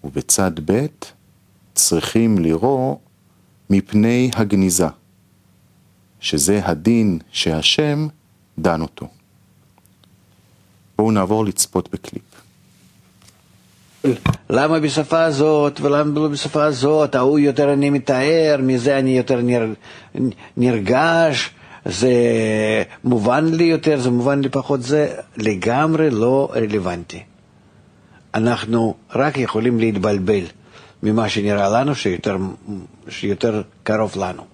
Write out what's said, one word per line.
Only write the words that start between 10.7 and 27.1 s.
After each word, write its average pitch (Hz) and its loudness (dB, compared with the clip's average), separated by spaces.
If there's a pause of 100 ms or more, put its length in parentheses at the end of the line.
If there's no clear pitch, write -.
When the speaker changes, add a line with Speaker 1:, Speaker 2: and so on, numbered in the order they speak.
Speaker 1:
בואו 110 2
נעבור 107 0
לצפות 92 -4
בקליפ. - -12 (2250)
Speaker 2:
למה 156 2
בשפה 151 0
הזאת 147 2
ולמה 147 0
לא 156 0
בשפה 147 -2
הזאת? 147 2
ההוא 139 4
יותר 143 2
אני 143 2
מתאר, 143 2
מזה 131 2
אני 131 2
יותר 123 0
נר-, 120 0 (840)
נרגש, 127 2 (360)
זה 123 0 (880)
מובן 123 2
לי 165 2
יותר, 156 2
זה 127 0
מובן 131 0
לי 135 -2
פחות, 135 -2
זה 147 0 (220)
לגמרי 156 0
לא 127 0
רלוונטי. 90 -4 (1120)